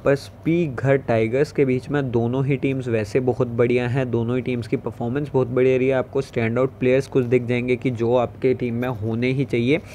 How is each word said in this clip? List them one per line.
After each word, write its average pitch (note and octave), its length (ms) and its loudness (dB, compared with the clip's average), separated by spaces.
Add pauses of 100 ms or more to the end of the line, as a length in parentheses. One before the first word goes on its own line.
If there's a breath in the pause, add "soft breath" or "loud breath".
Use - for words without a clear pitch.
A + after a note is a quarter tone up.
पर C#3 100 4
Speak D#3 600 -2
Ghar C3+ 240 2
Tigers B2 540 0
के C#3+ 120 2
बीच B2+ 240 -2
में। C#3 220 -2
दोनों A#2+ 360 0
ही C#3 100 0
teams C3 320 -2
वैसे A2 320 0
बहुत B2 300 0
बढ़िया A#2+ 380 2
हैं, B2+ 220 -2
दोनों A#2 260 0
ही B2 60 -2
teams A#2+ 260 -4
की C#3 80 -2
performance B2 560 -4
बहुत B2+ 160 2
बढ़िया B2+ 300 4
रही C3 100 2
है। C3+ 60 2
आपको C3 260 -2
स्टैंड A#2 380 -2
आउट - 220 0
players C3 260 2
कुछ C3+ 180 2
दिख A#2+ 220 2
जाएंगे B2 300 0
कि C3 160 -2
जो A#2 240 0
आपके B2+ 380 0
team A#2 200 -4
में A#2+ 160 -2
होने A2+ 400 -2
ही C3+ 140 0
चाहिए, B2 360 0 (140 loud breath)